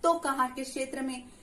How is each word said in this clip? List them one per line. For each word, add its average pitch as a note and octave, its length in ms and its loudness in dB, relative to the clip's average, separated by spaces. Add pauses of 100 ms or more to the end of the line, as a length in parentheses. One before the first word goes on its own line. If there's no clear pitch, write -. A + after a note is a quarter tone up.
तो E4 120 6
कहाँ, C#4 360 0
किस C4 180 -6
क्षेत्र C4+ 340 -4
में, B3+ 220 -6 (180)